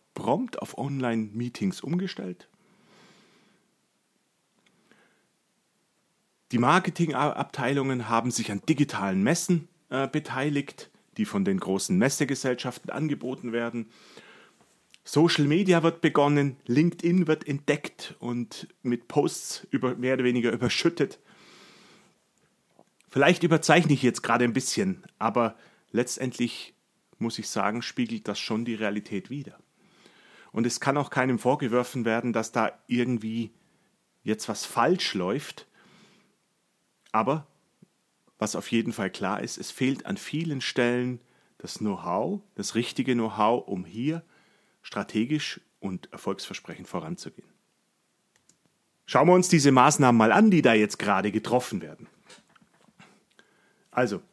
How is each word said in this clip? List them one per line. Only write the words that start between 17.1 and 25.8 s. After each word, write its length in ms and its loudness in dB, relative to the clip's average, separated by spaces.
wird 180 0
entdeckt 760 -4
und 500 -8
mit 260 -2
Posts 640 -2
über-, 240 -2
mehr 180 -2
oder 100 0
weniger 300 2
überschüttet. 640 -2
Vielleicht 340 4
überzeichne 480 4
ich 100 2
jetzt 220 2
gerade 220 2
ein 80 2
bisschen, 500 -2
aber 360 0